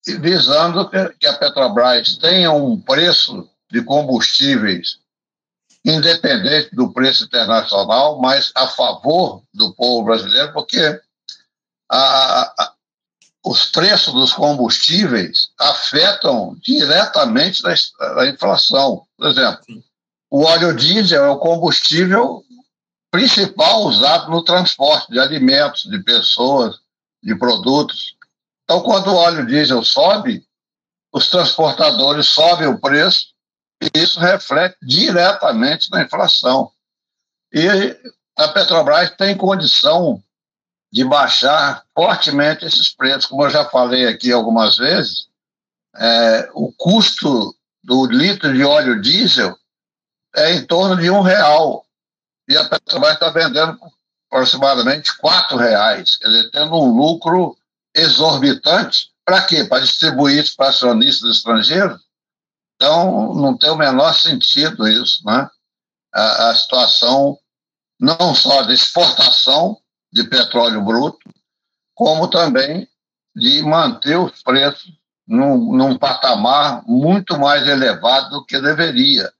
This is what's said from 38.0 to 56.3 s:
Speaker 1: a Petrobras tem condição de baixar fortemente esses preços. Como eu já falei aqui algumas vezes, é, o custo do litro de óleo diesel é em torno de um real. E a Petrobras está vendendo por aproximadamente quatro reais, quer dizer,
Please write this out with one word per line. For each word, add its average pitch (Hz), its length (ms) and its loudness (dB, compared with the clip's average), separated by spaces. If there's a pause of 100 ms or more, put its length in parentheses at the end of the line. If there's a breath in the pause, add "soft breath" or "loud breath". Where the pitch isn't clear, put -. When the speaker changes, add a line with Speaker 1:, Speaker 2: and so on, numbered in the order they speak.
Speaker 1:
a 151 100 2
Petrobras 165 680 0
tem 196 180 -2
condição 165 880 0 (680)
de 120 120 -2
baixar 139 800 0 (100)
fortemente 151 720 0
esses - 240 0
preços. 135 360 -2
Como 135 180 -2
eu 139 60 2
já - 160 0
falei 127 420 0
aqui 117 240 -2
algumas 113 460 2
vezes, 139 500 -2 (680)
é, 113 600 0
o - 180 -6
custo 165 800 0 (300)
do 131 220 0
litro 143 480 0
de 131 100 2
óleo 127 380 2
diesel - 560 0 (760)
é 156 200 2
em 139 120 -4
torno 185 300 0
de 170 140 0
um 202 100 4
real. 156 640 2 (640)
E - 80 0
a - 80 0
Petrobras - 520 -2
está 165 140 -2
vendendo 156 480 -2
por - 140 -20 (400)
aproximadamente 131 840 0
quatro 156 400 0
reais, 107 580 0
quer - 140 -6
dizer, - 220 2